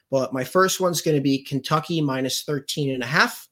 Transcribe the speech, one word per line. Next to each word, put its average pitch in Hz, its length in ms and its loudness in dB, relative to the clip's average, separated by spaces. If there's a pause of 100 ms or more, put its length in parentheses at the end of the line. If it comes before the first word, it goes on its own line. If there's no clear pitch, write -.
(120)
But 131 220 0
my 131 100 -2
first 185 360 2
one's 175 220 0
gonna 151 180 2
be 135 200 2
Kentucky 156 600 -2
minus 131 440 -2
thirteen 139 500 -4
and 127 80 -4
a 117 60 -4
half 190 440 0